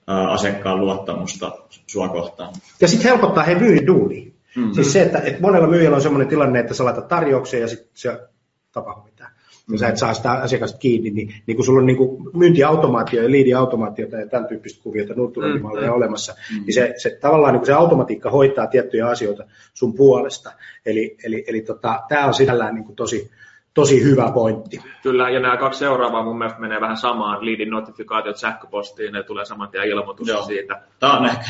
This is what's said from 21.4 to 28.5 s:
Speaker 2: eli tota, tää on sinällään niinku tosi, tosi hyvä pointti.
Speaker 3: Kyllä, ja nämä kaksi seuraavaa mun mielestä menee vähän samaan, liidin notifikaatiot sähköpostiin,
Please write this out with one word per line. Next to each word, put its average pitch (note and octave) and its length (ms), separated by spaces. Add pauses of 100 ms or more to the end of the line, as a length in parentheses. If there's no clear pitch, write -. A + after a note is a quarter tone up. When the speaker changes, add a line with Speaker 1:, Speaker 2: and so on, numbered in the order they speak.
Speaker 2:
eli A2 140
tota, - 480
tää D3 160
on C3 80
sinällään A#2+ 420
niinku A2 180
tosi, A2 380 (420)
tosi C#3 300
hyvä C3 300
pointti. A2 480 (220)
Speaker 3:
Kyllä, B2+ 260
ja B2+ 100
nämä B2+ 180
kaksi C3+ 220
seuraavaa B2 440
mun A#2 140
mielestä A2+ 240
menee A2 200
vähän A2 160
samaan, A2 480
liidin A2 240
notifikaatiot A2 680
sähköpostiin, G#2+ 760